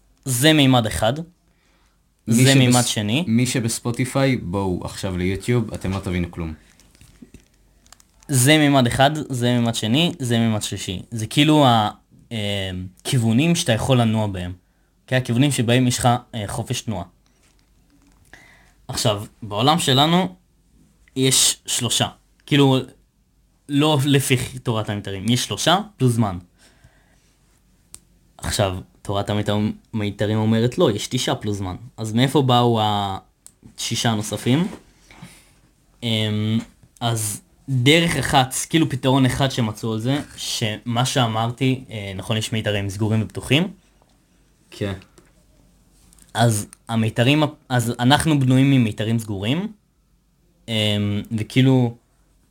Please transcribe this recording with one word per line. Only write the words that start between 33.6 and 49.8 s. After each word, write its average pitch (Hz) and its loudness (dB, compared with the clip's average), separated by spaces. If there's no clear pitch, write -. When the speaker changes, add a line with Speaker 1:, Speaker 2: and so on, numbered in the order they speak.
Speaker 1:
הנוספים? 117 0
אמ, 110 0
אז 110 -4
דרך 147 4
אחת, 131 0
כאילו 160 2
פתרון 131 2
אחד 131 0
שמצאו 110 -4
על 110 -4
זה, 131 -2
שמה 117 -4
שאמרתי, 120 0
אה, 101 -10
נכון, 110 -4
יש 110 -6
מיתרים 104 -2
סגורים 107 0
ופתוחים. 143 0
Speaker 2:
כן. 98 -6
Speaker 1:
אז 110 2
המיתרים, 117 2
אז 120 0
אנחנו 147 4
בנויים 131 4
ממיתרים 113 0
סגורים, 113 -4